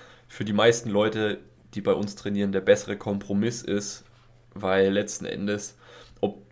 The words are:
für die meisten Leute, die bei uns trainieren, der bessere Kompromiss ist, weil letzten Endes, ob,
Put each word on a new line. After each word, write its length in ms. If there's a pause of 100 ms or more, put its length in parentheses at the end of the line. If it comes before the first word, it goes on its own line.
(280)
für 160
die 100
meisten 360
Leute, 480 (380)
die 60
bei 120
uns 220
trainieren, 360
der 100
bessere 360
Kompromiss 640
ist, 420 (520)
weil 360
letzten 340
Endes, 520 (420)
ob, 220 (100)